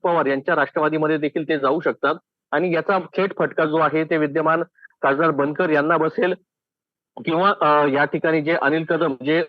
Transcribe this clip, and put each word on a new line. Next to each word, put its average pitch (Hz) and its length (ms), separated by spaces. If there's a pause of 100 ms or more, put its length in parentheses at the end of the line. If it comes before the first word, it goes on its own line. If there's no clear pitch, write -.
पवार 170 220
यांच्या 139 300
राष्ट्रवादीमध्ये 156 600
देखील 151 300
ते 151 120
जाऊ 139 200
शकतात. 147 360 (360)
आणि 165 220
याचा 185 260
थेट 185 380
फटका 156 280
जो 156 120
आहे 156 260
ते 156 140
विद्यमान 156 460 (400)
खासदार 143 280
बनकर 147 380
यांना 156 280
बसेल 160 360 (920)
किंवा, 175 360
अ, 147 260
या 139 180
ठिकाणी 160 360
जे 151 120
अनिल 160 300
कदम 160 300 (120)
जे 160 240